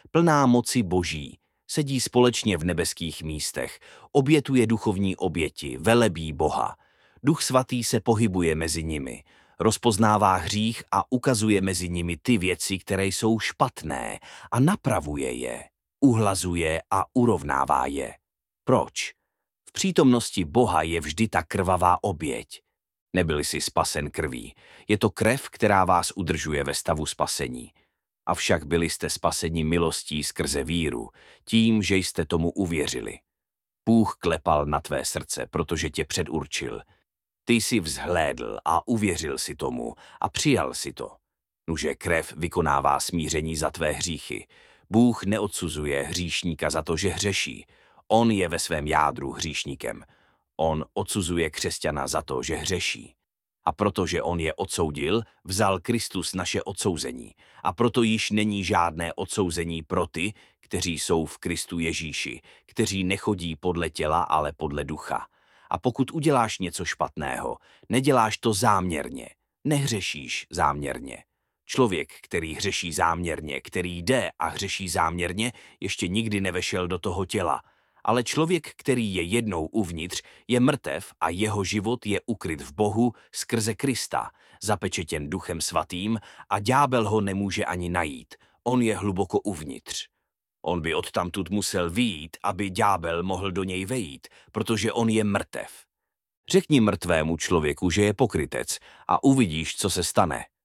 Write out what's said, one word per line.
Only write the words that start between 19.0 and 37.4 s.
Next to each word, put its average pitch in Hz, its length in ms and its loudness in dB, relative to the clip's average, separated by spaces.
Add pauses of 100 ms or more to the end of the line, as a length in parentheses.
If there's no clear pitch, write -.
V - 40 -20
přítomnosti 131 720 4
Boha 85 380 2
je 82 180 0
vždy 78 280 -2
ta 87 140 0
krvavá 90 600 2
oběť. 73 560 -4 (520)
Nebyli 80 320 0
jsi - 160 -4
spasen 78 500 -2
krví. 65 440 -8 (340)
Je 104 100 4
to 107 120 4
krev, - 400 0
která 101 340 4
vás 87 320 4
udržuje 78 480 -2
ve 69 100 -2
stavu 76 320 -2
spasení. 62 640 -4 (560)
Avšak 82 400 0
byli 85 240 2
jste - 200 -4
spaseni 82 540 -2
milostí 80 600 0
skrze 71 400 -2
víru, 73 440 -2 (360)
tím, 113 380 4
že 95 140 2
jste 90 280 0
tomu 82 260 0
uvěřili. 73 680 -2 (720)
Bůh 113 320 6
klepal 78 460 2
na 76 140 0
tvé 67 240 -4
srdce, - 460 -6
protože 82 400 -2
tě 80 140 -4
předurčil. 69 800 -6 (600)